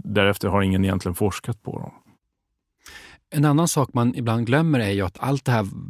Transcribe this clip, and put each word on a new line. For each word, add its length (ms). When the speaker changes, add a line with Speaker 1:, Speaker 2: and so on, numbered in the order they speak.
Speaker 1:
därefter 440
har 140
ingen 240
egentligen 300
forskat 480
på 160
dem. 120
Speaker 2:
En 160
annan 220
sak 260
man 220
ibland 300
glömmer 340
är 120
ju 100
att 180
allt 260
det 60
här, 140